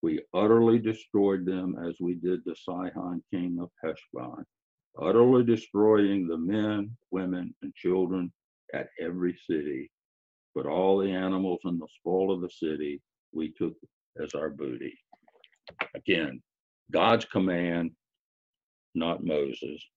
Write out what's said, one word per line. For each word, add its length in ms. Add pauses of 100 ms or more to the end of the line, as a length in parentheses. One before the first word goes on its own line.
We 220 (100)
utterly 440
destroyed 640
them 320
as 240
we 140
did 300
the 120
Sihon, 640 (100)
king 280
of 100 (140)
Heshbon, 600 (540)
utterly 460
destroying 840
the 120
men, 580 (160)
women, 500
and 120
children 580 (400)
at 160 (100)
every 380 (120)
city. 440 (640)
But 120
all 320
the 140
animals 520
and 160
the 80 (100)
spoil 340
of 80
the 100
city 500 (320)
we 200
took 240 (440)
as 140
our 160
booty. 480 (960)
Again, 480 (480)
God's 360
command, 680 (1000)
not 280
Moses. 640 (100)